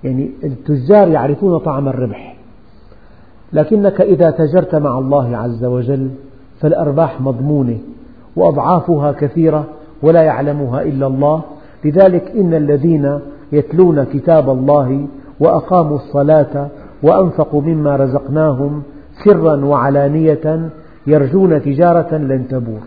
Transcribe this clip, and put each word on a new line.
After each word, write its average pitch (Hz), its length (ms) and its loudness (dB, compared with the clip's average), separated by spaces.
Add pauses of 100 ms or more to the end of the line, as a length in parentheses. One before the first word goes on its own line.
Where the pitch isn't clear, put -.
يعني 135 260 -4 (140)
التجار 151 640 2
يعرفون 156 500 0
طعم 143 300 -4
الربح. 127 500 -8 (1160)
لكنك 202 480 0
إذا 165 300 4
تجرت 160 440 0
مع 143 220 -2
الله 131 400 -2
عز 117 280 -6
وجل 127 440 -2 (500)
فالأرباح 147 640 0
مضمونة 131 560 -2 (580)
وأضعافها 151 760 0
كثيرة 151 540 0 (360)
ولا 160 200 4
يعلمها 143 600 -2
إلا 139 260 -4
الله. 143 340 0 (440)
لذلك: 180 500 2
"إن 185 180 2
الذين 143 680 0 (320)
يتلون 151 520 2
كتاب 143 460 2
الله 135 580 0 (320)
وأقاموا 156 560 0
الصلاة 143 760 0 (340)
وأنفقوا 160 580 2
مما 151 340 0
رزقناهم 139 880 -2 (420)
سرا 160 400 4
وعلانية 147 1040 0 (380)
يرجون 151 540 2
تجارة 160 540 0
لن 135 320 -4
تبور". 113 400 -6